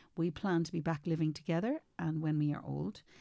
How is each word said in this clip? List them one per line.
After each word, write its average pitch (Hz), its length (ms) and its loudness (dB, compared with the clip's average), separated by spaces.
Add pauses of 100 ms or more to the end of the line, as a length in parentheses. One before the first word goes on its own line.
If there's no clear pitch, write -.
(160)
We 170 140 0
plan 170 360 2
to - 60 -8
be 170 80 -2
back 156 260 -2
living 160 280 2
together 190 480 0 (160)
and 160 240 -2
when 156 160 2
we 147 160 2
are - 100 -6
old, 147 380 -4 (200)